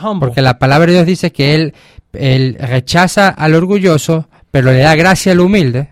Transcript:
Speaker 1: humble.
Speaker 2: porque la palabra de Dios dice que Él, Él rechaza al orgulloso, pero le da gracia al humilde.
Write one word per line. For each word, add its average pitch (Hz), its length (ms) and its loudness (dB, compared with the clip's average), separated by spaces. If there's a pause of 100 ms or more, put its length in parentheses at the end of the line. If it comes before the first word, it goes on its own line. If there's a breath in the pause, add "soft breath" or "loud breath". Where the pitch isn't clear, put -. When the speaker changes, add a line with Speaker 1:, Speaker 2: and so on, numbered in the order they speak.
Speaker 1:
humble. 185 220 -4
Speaker 2:
porque 117 140 -4
la 131 180 -2
palabra 147 280 2
de 175 80 2
Dios 175 100 2
dice 180 260 -2
que 147 240 -2
Él, 156 180 -2 (380 soft breath)
Él 131 480 -2
rechaza 170 720 0
al 156 260 0
orgulloso, 170 720 0 (220 soft breath)
pero 131 220 2
le 127 80 2
da 156 160 4
gracia 180 380 0
al 175 80 2
humilde. 143 500 0